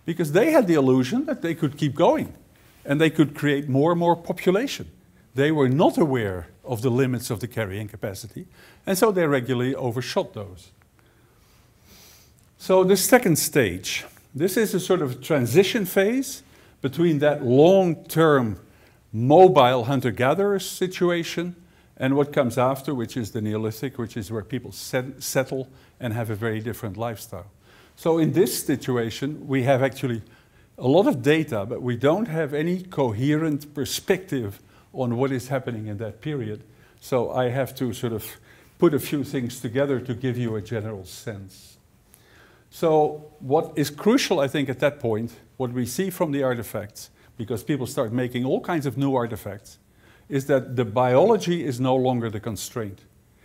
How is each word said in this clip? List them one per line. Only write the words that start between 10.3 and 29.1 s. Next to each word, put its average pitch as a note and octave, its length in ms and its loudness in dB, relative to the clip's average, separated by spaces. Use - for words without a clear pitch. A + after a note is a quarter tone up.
those. G2 360 -16
So F#3 260 4
the F#3+ 120 4
second G3 400 4
stage, - 680 0
this E3+ 220 -2
is G#3+ 180 2
a F3+ 60 -2
sort F3 220 0
of B2+ 180 -4
transition E3 640 2
phase A3 580 -2
between D#3 380 0
that D3 260 2
long-term D3+ 1120 4
mobile C3 720 8
hunter-gatherer C#3 720 2
situation F3 1000 -4
and C3 180 0
what C#3+ 180 2
comes C3 260 0
after, C3+ 360 0
which A#2 220 -6
is A2+ 140 -6
the A#2 100 -6
Neolithic, G#2+ 580 -6
which A2+ 180 -8
is G#2+ 140 -8
where A2 120 -6
people B2+ 300 -10
set-, C3 500 -8
settle C3 460 -4
and B2 140 -6
have A2+ 180 -4
a A2 40 -6
very A2 260 -4
different A2 360 -8
lifestyle. G#2+ 500 -10
So E3 240 0
in D#3 140 2
this F3 320 0
situation, C3 840 -4